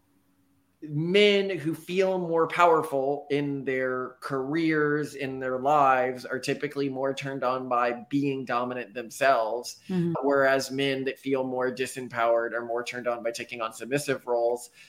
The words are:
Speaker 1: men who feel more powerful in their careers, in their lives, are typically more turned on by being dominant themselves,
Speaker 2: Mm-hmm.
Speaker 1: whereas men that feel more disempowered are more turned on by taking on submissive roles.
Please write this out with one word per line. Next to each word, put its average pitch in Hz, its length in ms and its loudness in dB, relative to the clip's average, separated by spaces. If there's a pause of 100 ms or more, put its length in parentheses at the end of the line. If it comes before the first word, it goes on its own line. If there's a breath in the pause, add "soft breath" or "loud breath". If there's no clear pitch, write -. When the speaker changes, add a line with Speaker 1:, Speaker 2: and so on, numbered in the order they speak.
(920)
Speaker 1:
men 196 580 4
who 160 260 -4
feel 185 440 0
more 165 280 2
powerful 147 840 4
in 139 340 -2
their 131 560 -2
careers, 151 960 0
in 131 260 -6
their 131 180 -2
lives, 131 680 4
are 127 120 -4
typically 139 520 -2
more 131 240 -2
turned 135 280 -6
on 127 280 -2
by 120 400 0
being 139 340 0
dominant 123 480 -4
themselves, 120 840 -2 (100)
Speaker 2:
Mm-hmm. 175 320 0
Speaker 1:
whereas 135 500 4
men 135 340 -2
that 131 140 -4
feel 135 240 -2
more 127 320 -2
disempowered 117 760 0
are 117 140 -6
more 120 180 -4
turned 123 240 -6
on 117 140 -2
by 117 80 -2
taking 117 320 -8
on 110 100 -4
submissive 131 540 -4
roles. 120 420 0 (200 soft breath)